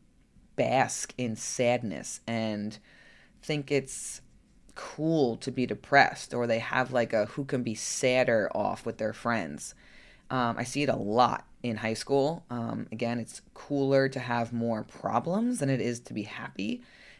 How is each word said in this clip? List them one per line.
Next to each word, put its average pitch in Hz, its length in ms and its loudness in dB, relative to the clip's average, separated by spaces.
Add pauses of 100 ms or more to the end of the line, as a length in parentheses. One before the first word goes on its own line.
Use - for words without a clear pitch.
(560)
bask 123 600 2
in 117 200 -2
sadness 120 880 -2
and 110 540 -2 (640)
think 147 280 -2
it's - 500 -2 (520)
cool 151 640 2
to - 140 -6
be 123 160 0
depressed, - 640 4
or 120 140 0
they 113 100 2
have, 123 340 0
like, 120 220 0
a 107 140 4
who 139 180 -6
can 135 160 -2
be 120 140 -2
sadder 127 800 2
off 98 280 0
with 113 140 -6
their 110 160 -2
friends. 92 600 -4 (560)
Um, 120 260 0
I 123 60 -2
see 139 180 -2
it 135 80 2
a 117 60 4
lot 113 500 2 (160)
in 117 160 -2
high 110 160 0
school. 139 560 0
Um, 113 420 -6
again, 117 280 -2
it's - 220 -12 (120)
cooler 135 560 2
to 131 100 -6
have 120 340 -2
more 117 300 0
problems 220 760 -2
than 139 100 0
it 127 120 2
is 120 200 -2
to - 120 -14
be 107 100 -4
happy. 117 600 -8 (360)